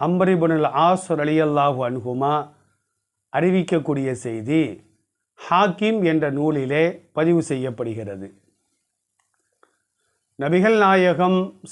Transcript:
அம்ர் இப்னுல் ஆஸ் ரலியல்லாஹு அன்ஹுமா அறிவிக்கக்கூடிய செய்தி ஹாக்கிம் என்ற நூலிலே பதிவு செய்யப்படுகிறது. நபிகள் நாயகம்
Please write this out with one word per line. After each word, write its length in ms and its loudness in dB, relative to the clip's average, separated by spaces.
அம்ர் 260 2
இப்னுல் 480 2
ஆஸ் 320 2
ரலியல்லாஹு 840 0
அன்ஹுமா 580 -4
அறிவிக்கக்கூடிய 800 0
செய்தி 720 -4
ஹாக்கிம் 680 0
என்ற 280 2
நூலிலே 840 -2
பதிவு 300 2
செய்யப்படுகிறது. 920 -8
நபிகள் 360 2
நாயகம் 720 2